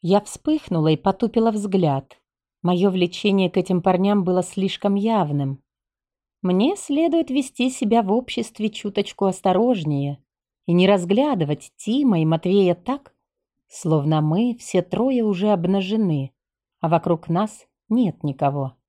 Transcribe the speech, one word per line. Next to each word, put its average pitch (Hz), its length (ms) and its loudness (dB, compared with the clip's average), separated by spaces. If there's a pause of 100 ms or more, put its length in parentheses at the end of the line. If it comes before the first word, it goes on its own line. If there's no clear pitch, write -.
Я 185 180 2
вспыхнула 175 680 -2
и 156 80 4
потупила 226 540 0
взгляд. 190 680 -2 (420)
Мое 180 280 2
влечение 185 600 0
к - 60 -6
этим 180 260 0
парням 190 440 2
было 180 180 0
слишком 196 520 -4
явным. 147 680 -2 (800)
Мне 196 340 0
следует 320 540 0
вести 262 400 -2
себя 226 340 0
в 190 80 -2
обществе 220 580 -4
чуточку 202 560 -4
осторожнее 180 960 0 (440)
и 170 80 0
не 180 140 4
разглядывать 190 920 0
Тима 226 440 0
и 156 40 2
Матвея 180 500 2
так, 254 380 -10 (540)
словно 156 540 0
мы 214 380 0
все - 220 -2
трое 233 420 0
уже 208 280 0
обнажены, 185 800 0 (480)
а 165 80 -2
вокруг 165 400 0
нас 190 360 -4 (220)
нет 220 360 0
никого. 139 520 -4 (140)